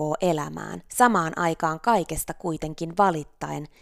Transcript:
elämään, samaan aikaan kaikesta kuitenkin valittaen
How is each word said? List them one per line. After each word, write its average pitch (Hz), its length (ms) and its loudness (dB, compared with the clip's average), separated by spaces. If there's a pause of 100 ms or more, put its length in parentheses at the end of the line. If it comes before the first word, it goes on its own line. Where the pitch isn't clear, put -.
(220)
elämään, 160 640 -2 (120)
samaan 196 420 4
aikaan 160 420 0
kaikesta 170 540 0
kuitenkin 160 640 -6
valittaen 151 680 0 (140)